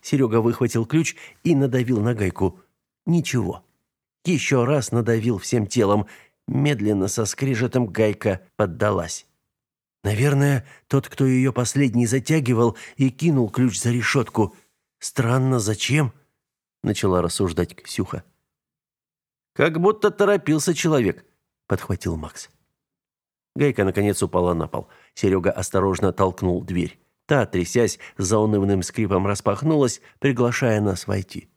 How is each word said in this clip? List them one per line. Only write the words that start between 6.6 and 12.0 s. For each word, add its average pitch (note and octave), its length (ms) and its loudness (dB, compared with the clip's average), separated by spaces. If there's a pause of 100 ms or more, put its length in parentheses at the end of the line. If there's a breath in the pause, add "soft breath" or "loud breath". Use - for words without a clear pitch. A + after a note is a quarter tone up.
со A2 160 -2
скрежетом, B2 640 -2
гайка G2+ 560 0 (140)
поддалась. F#2+ 680 -2 (800)
«Наверное, C#3 600 2 (200 loud breath)
тот, C#3 220 0
кто - 160 -2
её C3 260 2
последний B2 560 0